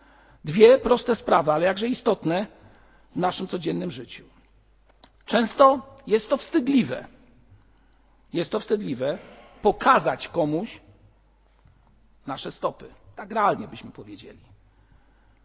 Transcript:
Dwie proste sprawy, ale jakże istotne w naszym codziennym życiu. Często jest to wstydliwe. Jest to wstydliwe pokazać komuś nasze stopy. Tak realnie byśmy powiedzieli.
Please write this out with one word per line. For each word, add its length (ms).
Dwie 340
proste 380
sprawy, 360
ale 140
jakże 220
istotne 580
w 40
naszym 320
codziennym 420
życiu. 340
Często 680
jest 220
to 80
wstydliwe. 680
Jest 180
to 100
wstydliwe 580
pokazać 680
komuś 520
nasze 260
stopy. 360
Tak 140
realnie 380
byśmy 220
powiedzieli. 500